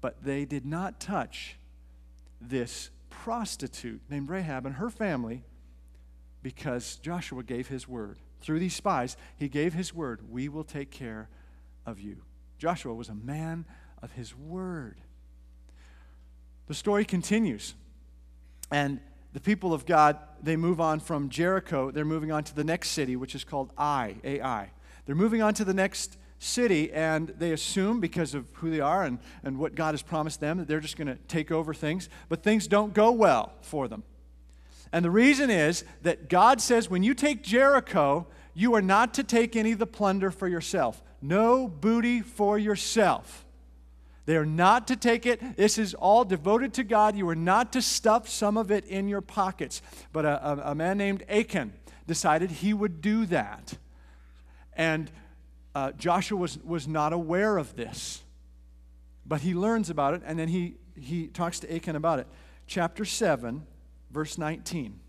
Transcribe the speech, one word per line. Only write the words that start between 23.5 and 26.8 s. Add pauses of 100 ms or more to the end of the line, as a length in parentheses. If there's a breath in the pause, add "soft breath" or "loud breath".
Ai,
A
I. (340 soft breath)
They're
moving
on
to
the
next (200 soft breath)
city,